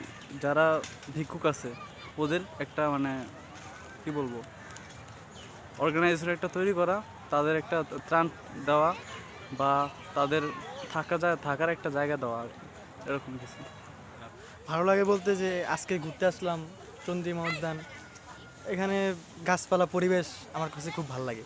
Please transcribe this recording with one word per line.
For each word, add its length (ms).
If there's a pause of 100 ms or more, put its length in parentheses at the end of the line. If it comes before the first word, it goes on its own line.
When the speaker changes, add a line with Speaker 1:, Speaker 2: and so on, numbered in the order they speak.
(420)
Speaker 1:
যারা 400 (320)
ভিক্ষুক 320
আছে, 300 (420)
ওদের 220 (200)
একটা, 300
মানে, 360 (800)
কি 60
বলবো, 320 (1300)
অর্গানাইজেশন 520
একটা 180
তৈরি 260
করা, 280 (280)
তাদের 260
একটা 280 (240)
ত্রাণ 220 (360)
দেওয়া 300 (560)
বা 380 (260)
তাদের 260 (520)
থাকা 240
যায়, 260
থাকার 260
একটা 200
জায়গা 280
দেওয়া, 280 (600)
এরকম 320
কিছু। 260 (1040)
Speaker 2:
ভালো 180
লাগে 180
বলতে 320
যে 300
আজকে 340
ঘুরতে 260
আসলাম 420 (380)
চন্দ্রিমা 380
উদ্যান, 360 (840)
এখানে 480 (340)
গাছপালা, 380
পরিবেশ 400 (280)
আমার 160
কাছে 220
খুব 180
ভালো 160
লাগে। 200